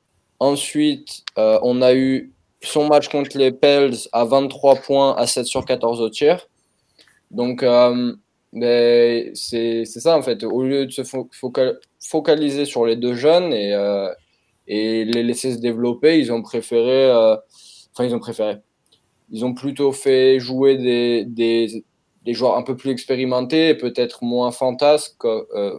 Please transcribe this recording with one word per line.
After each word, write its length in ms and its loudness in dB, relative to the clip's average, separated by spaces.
Ensuite, 840 -2
euh, 240 4
on 200 0
a 120 6
eu 380 0
son 260 -2
match 200 4
contre 300 -6
les 140 2
Pels 420 0
à 120 0
vingt-trois 520 0
points, 400 0
à 100 -2
sept 200 -4
sur 180 -6
quatorze 360 -2
au 100 -2
tir. 380 0
Donc, 320 -4
euh, 520 4
ben, 840 2
c'est, 500 -4
c'est 160 -14
ça, 160 2
en 60 0
fait. 220 -4
Au 200 -2
lieu 220 -2
de 40 -10
se 120 -8
fo-, 300 -10
focal-, 460 -2
focaliser 640 0
sur 220 -2
les 100 2
deux 180 -2
jeunes 380 2
et, 220 -2
euh, 380 -2
et 380 -2
les 180 -2
laisser 320 -4
se 40 -8
développer, 600 0
ils 140 0
ont 100 -4
préféré, 680 0
euh, 260 4
enfin, 100 -4
ils 100 -2
ont 40 -2
préféré. 380 -6
Ils 140 -6
ont 100 -2
plutôt 380 -2
fait 480 4
jouer 380 2
des, 480 0
des, 580 -2
des 100 -4
joueurs 220 0
un 60 -2
peu 140 -6
plus 140 -6
expérimentés 800 -2
et 40 6
peut-être 500 -6
moins 280 -2
fantasques, 720 0
euh, 540 -4